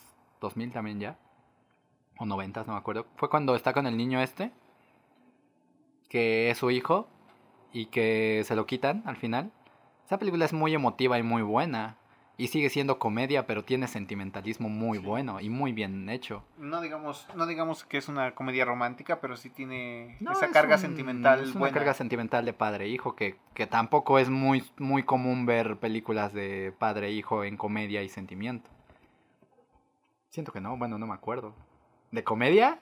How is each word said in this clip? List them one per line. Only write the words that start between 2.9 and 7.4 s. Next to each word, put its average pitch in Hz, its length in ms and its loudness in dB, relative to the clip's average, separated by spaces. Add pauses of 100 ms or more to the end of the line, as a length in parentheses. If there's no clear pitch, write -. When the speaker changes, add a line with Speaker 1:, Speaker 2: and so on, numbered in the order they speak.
Speaker 1:
Fue 143 120 0
cuando 139 260 4
está 127 180 0
con 143 120 0
el 117 120 -2
niño 127 240 0
este, 185 300 -4 (1600)
que 113 400 4
es 120 80 0
su 123 140 2
hijo, 160 360 2 (680)